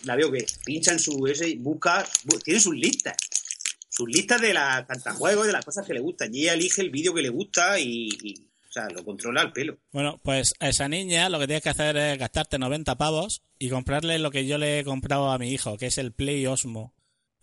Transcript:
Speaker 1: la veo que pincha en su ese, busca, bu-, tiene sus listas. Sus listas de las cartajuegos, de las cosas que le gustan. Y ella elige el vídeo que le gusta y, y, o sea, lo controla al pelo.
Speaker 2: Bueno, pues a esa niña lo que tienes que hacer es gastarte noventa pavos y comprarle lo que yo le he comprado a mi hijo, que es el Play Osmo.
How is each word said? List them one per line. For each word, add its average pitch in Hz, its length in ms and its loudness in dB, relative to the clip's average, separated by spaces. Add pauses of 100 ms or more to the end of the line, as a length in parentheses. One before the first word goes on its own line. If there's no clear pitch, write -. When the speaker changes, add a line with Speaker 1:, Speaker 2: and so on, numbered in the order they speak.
Speaker 1:
la 123 120 0
veo 147 160 4
que 127 140 -2 (200)
pincha 160 260 0
en 165 80 2
su 143 280 0
ese, 151 320 0
busca, 170 440 0 (220)
bu-, - 180 2
tiene 190 160 4
sus 180 160 4
listas. - 400 0 (760)
Sus - 200 -4
listas 240 320 2
de 214 120 4
las 135 320 2
cartajuegos, 139 600 0
de 202 60 2
las 139 120 -2
cosas 196 220 -8
que 170 60 -4
le 123 80 -4
gustan. 139 340 -4
Y 139 60 -2
ella 170 120 4
elige 175 280 2
el 185 100 0
vídeo 165 240 0
que 165 80 0
le 127 60 0
gusta 180 500 2
y, 117 300 -2 (120)
y, 104 260 -14 (200)
o - 40 -20
sea, 110 180 -6
lo 90 140 -12
controla 117 380 -2
al 160 120 0
pelo. 139 260 -6 (120)
Speaker 2:
Bueno, 143 320 -2
pues 135 360 2
a 143 100 0
esa 139 180 2
niña 175 420 2
lo 165 100 0
que 139 80 0
tienes 151 160 0
que 160 60 0
hacer 151 280 2
es 147 220 2
gastarte 143 400 -2
noventa 139 360 0
pavos 156 460 0 (160)
y 123 140 -4
comprarle 151 480 0
lo 156 100 0
que 135 160 0
yo 147 140 0
le 147 180 2
he 147 60 0
comprado 139 480 0
a 127 80 2
mi 123 120 -4
hijo, 117 280 -4
que 127 80 -4
es - 100 0
el 127 160 -4
Play 143 320 -2
Osmo. 120 480 -4 (500)